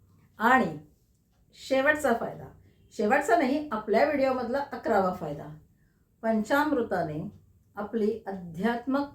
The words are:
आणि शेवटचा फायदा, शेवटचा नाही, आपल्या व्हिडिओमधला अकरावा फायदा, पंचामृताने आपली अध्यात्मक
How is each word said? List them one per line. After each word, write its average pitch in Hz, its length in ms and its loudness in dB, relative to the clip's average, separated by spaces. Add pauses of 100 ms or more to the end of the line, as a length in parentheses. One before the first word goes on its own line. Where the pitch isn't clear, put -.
(400)
आणि 214 380 4 (800)
शेवटचा 269 560 2
फायदा, 160 320 -6 (500)
शेवटचा 285 420 4
नाही, 294 340 2
आपल्या 220 340 2
व्हिडिओमधला 262 680 0
अकरावा 202 420 0
फायदा, 151 340 -10 (760)
पंचामृताने 220 960 0 (560)
आपली 214 520 -2
अध्यात्मक 220 880 -4